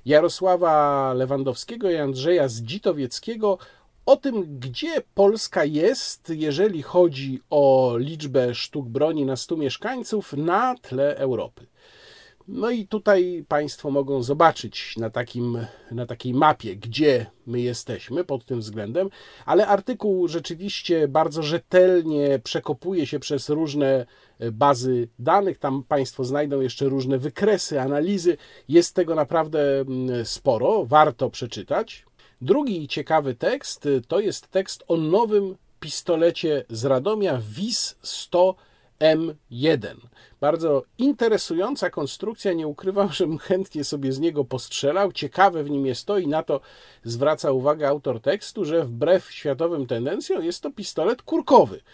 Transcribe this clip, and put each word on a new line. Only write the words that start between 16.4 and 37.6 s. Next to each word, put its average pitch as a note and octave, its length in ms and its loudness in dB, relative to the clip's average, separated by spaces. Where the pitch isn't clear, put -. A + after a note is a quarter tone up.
gdzie A#2 500 2
my A#2+ 160 -4
jesteśmy B2 600 -6
pod C3+ 220 -8
tym A#2+ 140 -6
względem, A2 500 -6
ale G3 220 4
artykuł G3 600 0
rzeczywiście E3 800 -4
bardzo D#3 360 0
rzetelnie D#3+ 1000 2
przekopuje D#3+ 640 -4
się D3+ 120 -6
przez C#3+ 300 -4
różne, C#3+ 560 0
e, A#2 120 -4
bazy B2 560 2
danych. F3 380 2
Tam C3+ 260 -4
państwo C3+ 400 -2
znajdą C#3+ 380 -2
jeszcze C3 240 -2
różne C3+ 320 0
wykresy, D3+ 640 -2
analizy. D#3+ 560 0
Jest E3+ 260 4
tego E3 200 2
naprawdę, D3+ 640 2
mm, B2+ 460 -4
sporo, C#3+ 600 2
warto C#3 440 4
przeczytać. - 760 -6
Drugi F#3+ 460 0
ciekawy D3 480 -2
tekst, - 500 -4
y, C3+ 220 0
to F3 120 0
jest G3+ 280 -4
tekst - 400 -4
o E3+ 100 0
nowym G3 580 0
pistolecie D#3+ 920 0
z A2+ 160 -6
Radomia, D3 640 0
wis G3 520 -6